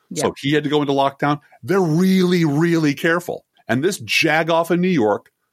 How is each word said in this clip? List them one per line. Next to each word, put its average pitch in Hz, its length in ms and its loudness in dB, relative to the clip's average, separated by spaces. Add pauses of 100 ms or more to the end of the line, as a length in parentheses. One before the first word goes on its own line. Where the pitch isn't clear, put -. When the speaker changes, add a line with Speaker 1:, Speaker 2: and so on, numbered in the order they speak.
Speaker 1:
Yeah. 151 140 -8
Speaker 2:
So 95 180 0
he 139 120 -4
had 147 120 0
to 139 40 -4
go 147 120 0
into 143 120 -2
lockdown. 139 460 -2 (240)
They're 165 160 0
really, 180 640 2
really 160 520 0
careful. - 500 -4 (220)
And 123 160 -2
this 196 180 -2
jagoff 160 720 0
in 175 100 2
New 180 60 0
York 113 440 0 (220)